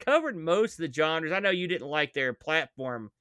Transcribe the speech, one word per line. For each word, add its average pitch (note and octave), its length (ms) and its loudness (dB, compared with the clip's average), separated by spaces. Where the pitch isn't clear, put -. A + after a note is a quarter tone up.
covered D4 360 2
most F3 420 2
of - 0 -
the D#3 140 -4
genres. D#3 400 0
I F#3+ 80 0
know G3+ 100 2
you F3+ 180 0
didn't D3+ 200 -4
like D3 240 0
their C3 200 0
platform B2+ 760 -4